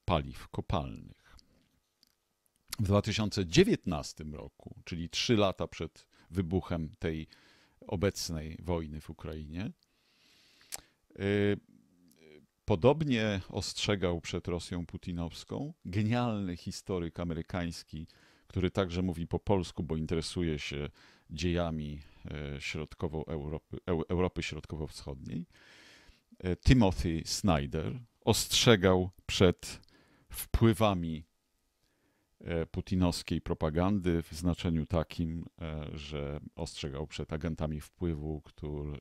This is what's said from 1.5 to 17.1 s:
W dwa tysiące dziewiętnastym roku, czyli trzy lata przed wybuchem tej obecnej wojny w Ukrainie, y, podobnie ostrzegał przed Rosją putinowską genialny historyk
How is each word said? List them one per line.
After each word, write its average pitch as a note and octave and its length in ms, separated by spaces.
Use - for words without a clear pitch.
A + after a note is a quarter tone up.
W A2+ 40
dwa G2+ 200
tysiące G2+ 440
dziewiętnastym E2 880
roku, - 500
czyli E2 260
trzy - 260
lata F#2 300
przed - 400
wybuchem E2+ 680
tej D#2+ 280
obecnej E2 760
wojny D#2+ 380
w - 100
Ukrainie, D#2+ 640
y, G2+ 360
podobnie A2 840
ostrzegał F#2 720
przed - 280
Rosją F2 380
putinowską F#2 880
genialny G#2+ 720
historyk F2 640